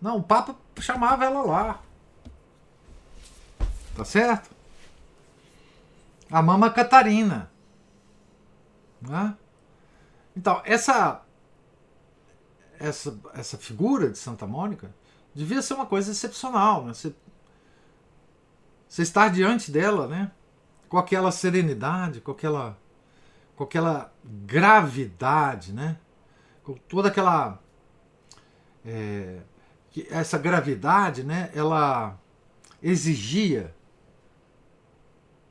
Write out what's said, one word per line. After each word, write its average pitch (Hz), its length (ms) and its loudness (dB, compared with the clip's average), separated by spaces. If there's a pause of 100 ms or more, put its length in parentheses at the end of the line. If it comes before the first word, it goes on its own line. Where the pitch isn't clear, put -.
Não, 220 160 -4
o 175 60 -4
Papa 240 320 2 (260)
chamava 247 420 0
ela 269 200 0
lá. 202 380 -2 (2250)
Tá 110 80 -6
certo? 220 460 0 (1800)
A 160 120 4
Mama 196 280 6
Catarina. 214 800 4 (1500)
Né? 180 360 -4 (960)
Então, - 300 0
essa, 220 580 2 (1600)
essa, 147 380 -8 (160)
essa 117 240 -12
figura 165 520 0
de 98 80 -12
Santa 110 280 -12
Mônica 131 480 -8 (400)
devia 170 280 -4
ser 269 140 -4
uma 269 100 -6
coisa 196 260 -2
excepcional, 208 720 -2
né? 117 100 -10
Você, 147 200 -10 (1700)
você - 140 -4
estar 202 280 4
diante 190 420 0
dela, 175 360 2
né? 190 240 -6 (580)
Com 175 80 -2
aquela 185 340 2
serenidade, 170 880 -2
com 139 120 -10
aquela, 135 460 -6 (800)
com 143 80 -8
aquela 165 500 -2 (100)
gravidade, 127 1500 2
né? 147 260 -6 (640)
Com 139 120 -14
toda 196 340 0
aquela, 170 540 2 (1200)
é, 104 540 -8 (500)
que - 220 -12
essa 160 260 -4
gravidade, 147 840 0
né? 165 300 -6
Ela 143 640 0 (640)
exigia 151 920 -2 (1800)